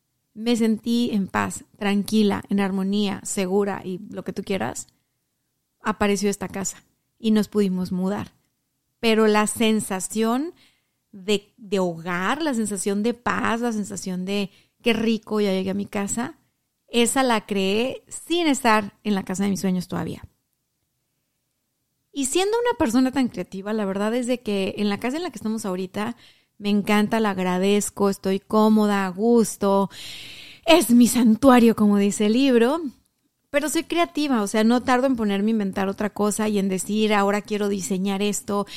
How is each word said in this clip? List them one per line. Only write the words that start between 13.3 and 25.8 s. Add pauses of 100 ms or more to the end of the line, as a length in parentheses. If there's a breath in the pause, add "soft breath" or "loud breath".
la
sensación
de (320 soft breath)
qué
rico,
ya
llegué
a
mi
casa, (560)
esa
la
creé
sin
estar
en
la
casa
de
mis
sueños
todavía. (1900)
Y
siendo
una
persona
tan
creativa,
la
verdad
es
de
que
en
la
casa
en
la
que
estamos
ahorita, (400 soft breath)